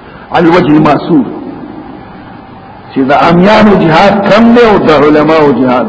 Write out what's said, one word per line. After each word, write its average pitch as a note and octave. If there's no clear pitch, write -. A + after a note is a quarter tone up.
على E3
الوجه E3+
المأثور. D3+
چې -
د C3+
امیانو G#3
جهاد F3+
کم A3
دی B3
او G3
د C#3+
علماو D3+
جهاد B2